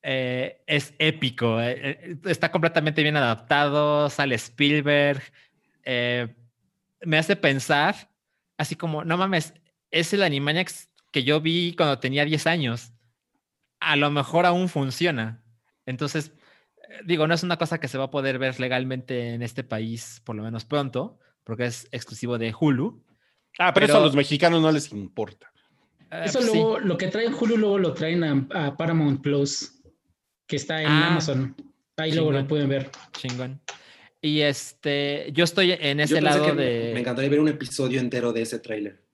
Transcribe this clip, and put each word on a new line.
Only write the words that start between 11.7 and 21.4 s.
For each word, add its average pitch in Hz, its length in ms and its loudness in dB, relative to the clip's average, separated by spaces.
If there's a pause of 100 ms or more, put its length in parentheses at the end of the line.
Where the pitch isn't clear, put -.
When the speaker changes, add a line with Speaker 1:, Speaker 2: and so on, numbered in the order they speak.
Speaker 1:
cuando 147 220 2
tenía 135 260 0
diez 151 220 -2
años. 139 460 -2 (880)
A 156 160 0
lo 147 140 2
mejor 151 360 2
aún 180 220 2
funciona. 131 760 -2 (440)
Entonces, 147 460 -6 (560)
eh, - 160 -20
digo, 165 220 2
no 170 80 2
es 160 80 -2
una 175 160 -2
cosa 160 200 -4
que 143 100 -8
se 131 100 -6
va 135 60 -2
a 131 60 -8
poder 135 280 -2
ver 127 220 -2
legalmente 127 760 -4
en 117 80 -6
este 120 220 -8
país, 113 600 -8
por 110 120 -8
lo 107 60 -8
menos 113 220 -8
pronto, 143 540 -4 (260)